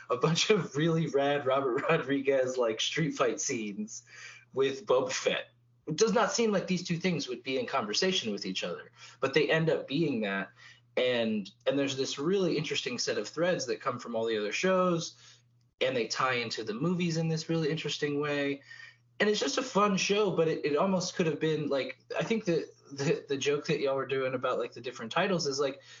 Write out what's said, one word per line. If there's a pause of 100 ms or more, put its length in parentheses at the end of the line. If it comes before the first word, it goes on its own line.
a
bunch
of
really
rad
Robert
<laughs>
Rodriguez,
like,
street
fight
scenes (500)
with
Boba
Fett. (400)
It
does
not
seem
like
these
two
things
would
be
in
conversation
with
each
other, (280)
but
they
end
up
being
that. (460)
And, (180)
and
there's
this
really
interesting
set
of
threads
that
come
from
all
the
other
shows, (680)
and
they
tie
into
the
movies
in
this
really
interesting
way. (580)
And
it's
just
a
fun
show,
but
it,
it
almost
could
have
been,
like, (200)
I
think
that (260)
the,
the
joke
that
y'all
were
doing
about,
like,
the
different
titles
is,
like, (200)